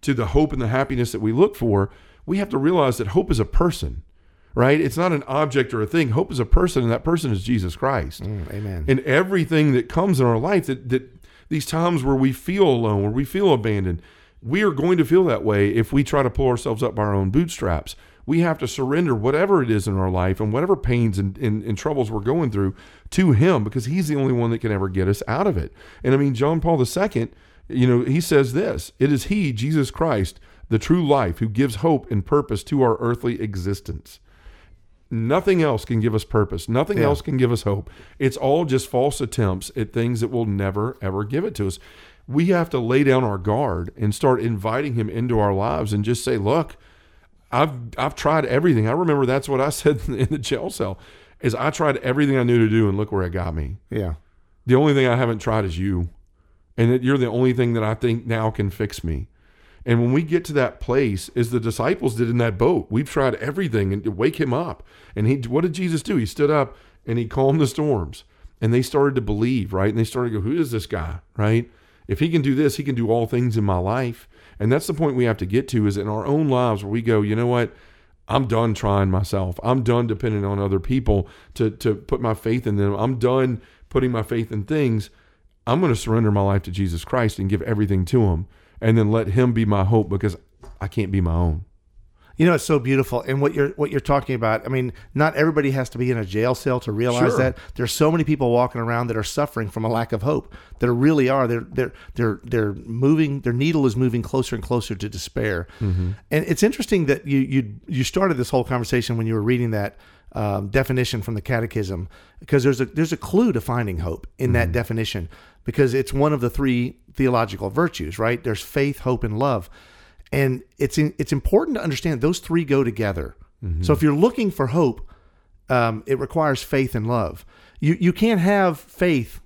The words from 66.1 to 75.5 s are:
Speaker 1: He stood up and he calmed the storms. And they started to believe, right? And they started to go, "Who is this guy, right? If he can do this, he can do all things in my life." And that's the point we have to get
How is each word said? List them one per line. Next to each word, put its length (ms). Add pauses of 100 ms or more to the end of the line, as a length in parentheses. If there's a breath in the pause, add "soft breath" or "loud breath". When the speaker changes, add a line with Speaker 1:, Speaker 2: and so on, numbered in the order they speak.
Speaker 1:
He 80
stood 240
up 260 (300 soft breath)
and 140
he 60
calmed 360
the 60
storms. 560 (360 soft breath)
And 140
they 80
started 320
to 80
believe, 520
right? 160
And 100
they 40
started 280
to 60
go, 40
"Who 180
is 120
this 160
guy, 320 (180)
right? 320 (380 soft breath)
If 120
he 100
can 120
do 140
this, 220
he 60
can 120
do 160
all 160
things 300
in 60
my 140
life." 500 (320 soft breath)
And 120
that's 160
the 80
point 200
we 100
have 120
to 80
get 240